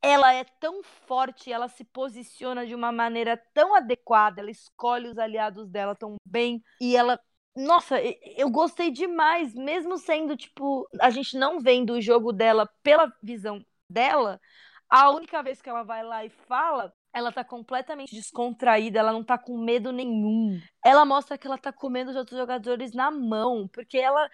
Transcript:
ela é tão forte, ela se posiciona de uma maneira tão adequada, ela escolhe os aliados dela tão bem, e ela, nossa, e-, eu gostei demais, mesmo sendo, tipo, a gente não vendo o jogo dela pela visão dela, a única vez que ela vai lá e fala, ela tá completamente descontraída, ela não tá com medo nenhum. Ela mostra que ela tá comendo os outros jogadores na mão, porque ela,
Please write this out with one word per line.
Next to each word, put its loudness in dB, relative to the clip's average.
ela 6
é -2
tão -10
forte, -6
ela -6
se -18
posiciona -10
de -12
uma -4
maneira -2
tão 4
adequada, 2
ela -12
escolhe -6
os -14
aliados -6
dela -6
tão -14
bem, -4
e 0
ela, 4
nossa, 2
e-, -4
eu 2
gostei 0
demais, 0
mesmo -6
sendo, -4
tipo, -6
a 6
gente -6
não -2
vendo 2
o -2
jogo 2
dela 2
pela 6
visão -12
dela, 0
a 8
única -4
vez -10
que -18
ela -8
vai -10
lá -10
e -14
fala, -4
ela -4
tá -8
completamente -10
descontraída, 0
ela 4
não -4
tá 0
com -10
medo -2
nenhum. -2
Ela 8
mostra -2
que -14
ela -6
tá -10
comendo -6
os -6
outros -10
jogadores -6
na -2
mão, -4
porque -8
ela, 2